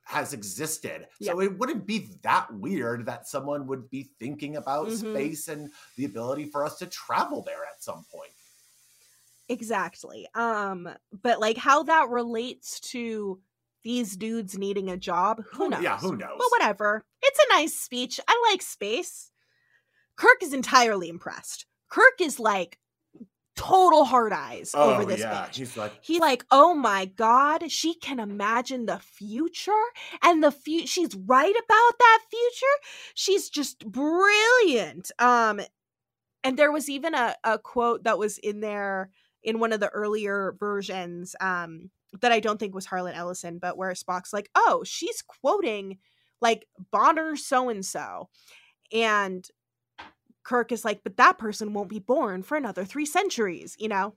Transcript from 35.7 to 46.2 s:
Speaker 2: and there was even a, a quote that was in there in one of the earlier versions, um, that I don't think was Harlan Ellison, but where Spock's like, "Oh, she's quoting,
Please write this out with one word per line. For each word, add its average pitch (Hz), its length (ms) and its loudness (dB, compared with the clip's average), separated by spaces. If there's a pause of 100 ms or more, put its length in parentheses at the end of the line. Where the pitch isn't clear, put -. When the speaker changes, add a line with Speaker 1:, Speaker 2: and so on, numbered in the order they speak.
Speaker 2:
and 262 120 0
there 294 160 4
was 294 160 -4
even 285 260 -4
a, 233 200 0 (100)
a 220 140 0
quote 233 460 -2
that 214 140 2
was 214 200 -4
in 208 220 -6
there 196 500 -6 (320)
in 226 160 -2
one 226 140 2
of 214 80 -2
the 202 100 0
earlier 202 680 -4
versions, 190 840 -8
um, 175 500 -6 (300)
that 240 120 4
I 226 80 2
don't 220 180 -2
think 202 160 -8
was 190 120 -10
Harlan 180 280 -6
Ellison, 175 440 -10
but 180 180 -8
where 185 160 -4
Spock's 180 400 -8
like, 202 220 -8
"Oh, 392 320 4
she's - 360 -8
quoting, 214 760 -4 (420)